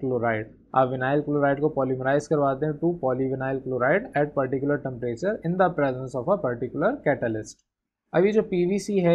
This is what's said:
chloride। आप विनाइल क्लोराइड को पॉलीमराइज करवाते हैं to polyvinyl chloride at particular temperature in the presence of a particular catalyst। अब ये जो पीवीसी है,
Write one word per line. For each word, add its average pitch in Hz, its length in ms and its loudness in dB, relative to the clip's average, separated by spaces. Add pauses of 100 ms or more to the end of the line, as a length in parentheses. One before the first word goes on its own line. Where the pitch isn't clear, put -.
chloride। 117 500 0 (220)
आप 131 160 4
विनाइल 131 320 0
क्लोराइड 143 380 0
को 151 100 2
पॉलीमराइज 135 560 0
करवाते 143 400 0
हैं 151 140 -2
to 170 200 2
polyvinyl 131 640 -2
chloride 131 520 0
at 147 200 0
particular 139 460 0
temperature 123 600 -4
in 175 160 0
the 180 220 4
presence 131 420 -2
of 131 60 -4
a 196 160 2
particular 131 500 -2 (140)
catalyst। 113 580 -2 (460)
अब 175 120 4
ये 214 80 4
जो 214 100 4
पीवीसी 190 560 0
है, 170 160 4